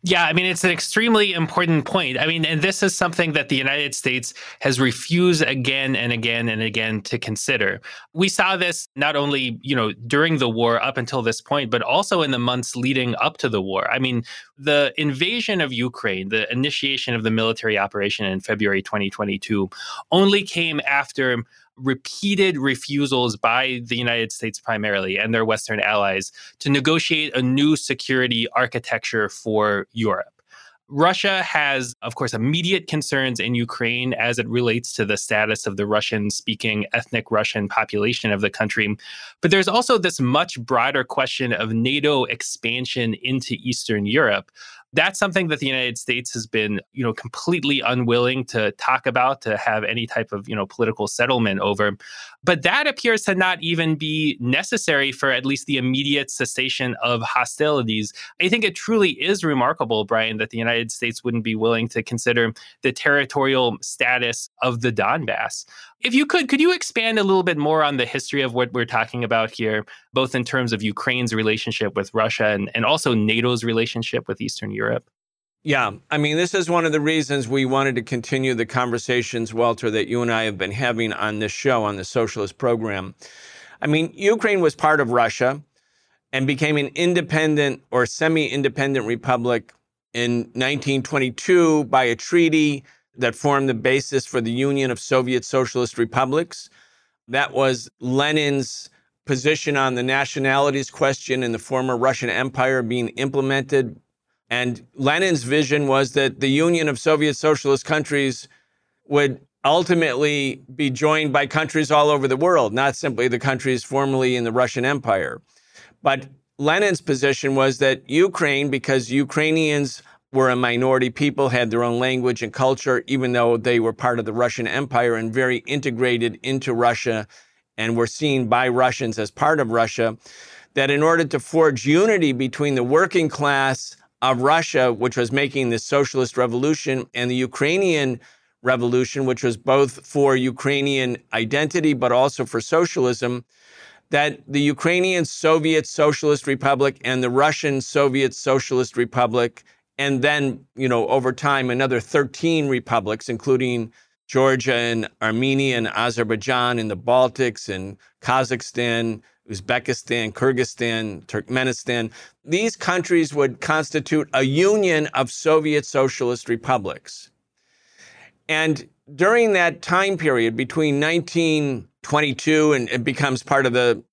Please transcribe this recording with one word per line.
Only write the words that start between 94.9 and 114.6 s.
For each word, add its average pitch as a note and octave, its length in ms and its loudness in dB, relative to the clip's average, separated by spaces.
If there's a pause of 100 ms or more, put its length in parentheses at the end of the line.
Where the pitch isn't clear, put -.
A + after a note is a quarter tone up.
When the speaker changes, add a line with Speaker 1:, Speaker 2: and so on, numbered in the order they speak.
Speaker 2:
of A#2 100 -6
Soviet B2+ 440 0
Socialist B2 540 -2
Republics. C3 720 -2 (580)
That C3+ 260 -2
was C3 360 0 (100)
Lenin's C#3 920 -2 (340)
position C#3+ 520 0
on C3+ 180 0
the B2 80 -2
nationalities C3+ 880 0
question C3+ 520 -2
in A#2+ 100 -2
the A2 60 -4
former B2+ 380 -2
Russian B2+ 320 0
Empire B2+ 540 0
being A#2 280 -2
implemented. C3+ 880 -2 (520)
And A#2+ 440 -4
Lenin's D3+ 500 0
vision C#3+ 440 2
was C3+ 240 2
that C3+ 280 0
the C3+ 100 2
Union D#3+ 380 2
of C3+ 100 -2
Soviet D3+ 360 2
Socialist C#3 520 2
countries C#3+ 640 -2 (600)
would C#3+ 320 2 (240)
ultimately D3 1000 2 (120)
be C#3+ 160 0
joined D3+ 420 2
by C#3+ 140 2
countries D3+ 440 -2
all D3+ 200 6
over C#3 180 2
the C3 80 2
world, D3 360 4
not C3 240 2
simply B2 320 -2
the A#2+ 120 0
countries C3 420 -2
formerly C3+ 540 0
in A#2+ 80 -2
the A2+ 80 -2
Russian B2 320 0